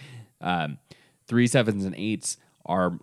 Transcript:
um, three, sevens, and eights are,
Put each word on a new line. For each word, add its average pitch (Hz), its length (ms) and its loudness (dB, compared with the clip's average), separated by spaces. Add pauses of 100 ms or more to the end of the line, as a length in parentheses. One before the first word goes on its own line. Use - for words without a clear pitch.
(400)
um, 80 380 -2 (480)
three, 120 200 4
sevens, 110 380 2
and 95 100 -6
eights 104 420 -4 (300)
are, 90 360 2